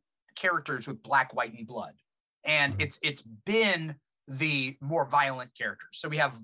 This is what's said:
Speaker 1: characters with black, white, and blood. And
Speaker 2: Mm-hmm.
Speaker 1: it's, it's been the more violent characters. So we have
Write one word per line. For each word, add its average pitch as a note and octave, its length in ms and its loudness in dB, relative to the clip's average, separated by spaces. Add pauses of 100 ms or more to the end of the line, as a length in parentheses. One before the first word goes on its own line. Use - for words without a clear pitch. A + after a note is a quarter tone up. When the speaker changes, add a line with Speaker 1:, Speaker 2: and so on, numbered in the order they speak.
(340)
Speaker 1:
characters D3+ 540 -2
with B2 140 -8
black, C3 320 2
white, A#2 200 -2
and A2+ 120 -12
blood. A#2 280 -8 (500)
And D3 300 4
Speaker 2:
Mm-hmm. D3+ 80 0
Speaker 1:
it's, D3 200 -4
it's D3 200 -2
been E3 760 0 (320)
the C3+ 520 0
more D3 240 0
violent C3+ 520 2
characters. G#2 380 -6
So - 140 -6
we D3+ 100 -2
have C3+ 260 2